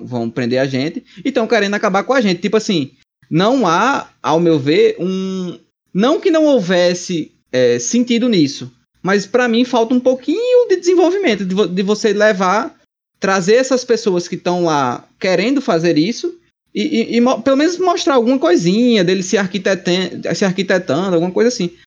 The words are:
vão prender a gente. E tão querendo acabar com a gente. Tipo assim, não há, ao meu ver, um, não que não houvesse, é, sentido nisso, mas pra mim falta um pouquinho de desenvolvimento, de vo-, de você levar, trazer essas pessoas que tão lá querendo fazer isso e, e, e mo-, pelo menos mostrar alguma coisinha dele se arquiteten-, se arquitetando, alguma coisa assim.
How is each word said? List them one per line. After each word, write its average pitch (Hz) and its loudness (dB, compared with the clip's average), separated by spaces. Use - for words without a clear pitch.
vão 117 -6
prender 123 -2
a 135 0
gente. 139 -4
E 262 -2
tão 226 -2
querendo 208 0
acabar 202 0
com 254 -4
a 269 2
gente. 185 0
Tipo 208 0
assim, 175 -2
não 208 2
há, 202 0
ao 147 2
meu 165 4
ver, 175 2
um, 190 -6
não 254 0
que 370 0
não 320 2
houvesse, 180 0
é, 123 2
sentido 240 0
nisso, 147 0
mas 190 0
pra 247 0
mim 233 2
falta 240 0
um 254 2
pouquinho 415 0
de 381 2
desenvolvimento, 349 2
de 185 -4
vo-, 202 2
de 180 -4
você 208 0
levar, 208 0
trazer 190 0
essas 254 2
pessoas 196 -2
que 180 -8
tão 175 -2
lá 143 0
querendo 202 0
fazer 165 0
isso 233 -2
e, 196 -4
e, 220 -2
e 240 4
mo-, 240 2
pelo 269 2
menos 339 0
mostrar 349 0
alguma 254 2
coisinha 233 2
dele 185 0
se 220 -2
arquiteten-, 190 -2
se 185 -2
arquitetando, 185 -2
alguma 175 0
coisa 214 2
assim. 196 -2